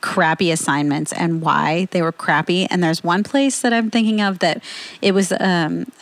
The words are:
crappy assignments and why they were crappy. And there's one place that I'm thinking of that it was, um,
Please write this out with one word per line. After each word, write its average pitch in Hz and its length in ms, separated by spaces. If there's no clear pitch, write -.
crappy 165 480
assignments 147 640
and 165 280
why 156 520
they 175 100
were 165 100
crappy. 175 540
And 185 160
there's 165 200
one 175 200
place 277 380
that 240 120
I'm 226 180
thinking 220 300
of 196 200
that 170 220
it 196 120
was, 185 280
um, 170 500